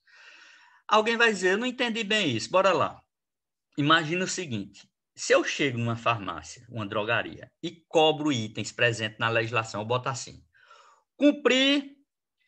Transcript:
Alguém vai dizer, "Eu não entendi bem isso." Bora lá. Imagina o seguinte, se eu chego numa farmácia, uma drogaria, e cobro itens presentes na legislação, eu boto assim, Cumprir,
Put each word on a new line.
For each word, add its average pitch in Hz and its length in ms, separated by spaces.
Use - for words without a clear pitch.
Alguém 220 300
vai 226 160
dizer, 185 200
"Eu 202 60
não 240 80
entendi 240 380
bem 202 320
isso." - 140
Bora 185 220
lá. 120 300
Imagina 160 480
o 180 40
seguinte, 127 600
se - 180
eu 285 120
chego 131 340
numa 117 180
farmácia, 101 760
uma 113 160
drogaria, 107 640
e 151 100
cobro 151 440
itens 110 400
presentes 110 460
na 117 100
legislação, 113 520
eu 110 60
boto 123 220
assim, - 360
Cumprir, 277 800